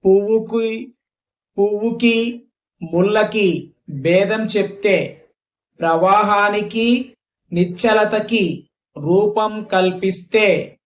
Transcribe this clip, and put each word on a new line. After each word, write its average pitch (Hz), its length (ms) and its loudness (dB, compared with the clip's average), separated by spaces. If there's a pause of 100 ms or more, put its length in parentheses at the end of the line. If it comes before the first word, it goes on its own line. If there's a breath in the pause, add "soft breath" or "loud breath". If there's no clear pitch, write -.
పువ్వుకి, 220 880 0 (640)
పువ్వుకి 226 880 0 (360)
ముళ్ళకి 196 920 0 (280)
భేదం 190 440 0
చెప్తే - 840 -2 (520)
ప్రవాహానికి 208 1400 0 (360)
నిశ్చలతకి 214 1160 0 (280)
రూపం 208 680 0
కల్పిస్తే 185 1200 0